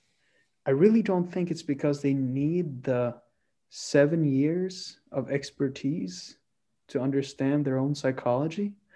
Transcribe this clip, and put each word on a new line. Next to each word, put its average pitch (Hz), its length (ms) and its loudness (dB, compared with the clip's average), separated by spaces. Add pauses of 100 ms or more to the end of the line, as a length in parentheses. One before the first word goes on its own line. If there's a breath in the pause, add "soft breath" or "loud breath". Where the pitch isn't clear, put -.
(640)
I 139 60 0
really 208 320 6
don't 180 280 0
think 175 200 -4
it's 160 120 -6
because 143 380 -2
they 139 140 0
need 139 680 -2
the 123 320 0 (540)
seven 151 560 2
years 160 760 0 (120)
of 135 180 -4
expertise 143 1080 -4 (500)
to 131 120 -2
understand 139 640 0
their 131 140 0
own 143 160 0
psychology. 139 760 -2 (240 loud breath)